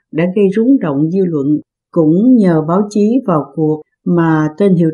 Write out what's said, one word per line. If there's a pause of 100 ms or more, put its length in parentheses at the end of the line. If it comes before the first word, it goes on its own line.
(140)
đã (100)
gây (100)
rúng
động
dư
luận. (440)
Cũng
nhờ
báo
chí (160)
vào (120)
cuộc (240)
mà (100)
tên
hiệu